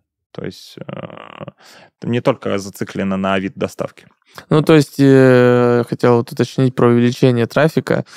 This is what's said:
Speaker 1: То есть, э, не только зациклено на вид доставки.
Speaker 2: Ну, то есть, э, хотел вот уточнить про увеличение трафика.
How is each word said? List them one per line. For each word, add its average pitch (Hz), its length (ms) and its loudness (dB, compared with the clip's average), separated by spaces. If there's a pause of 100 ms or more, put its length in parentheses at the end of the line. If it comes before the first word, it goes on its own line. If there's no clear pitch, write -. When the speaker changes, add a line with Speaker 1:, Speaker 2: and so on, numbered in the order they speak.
(300)
Speaker 1:
То - 140 -16
есть, - 340 -16
э, - 680 -18 (560)
не 117 180 -4
только 104 380 -4
зациклено 98 580 -8
на 98 240 -2
вид 95 160 -8
доставки. - 500 -10 (440)
Speaker 2:
Ну, 156 120 2
то 160 120 4
есть, 151 260 2
э, 123 880 4
хотел 120 300 0
вот 117 140 -6
уточнить 131 420 -2
про 123 140 2
увеличение 120 580 0
трафика. 135 580 -2 (120)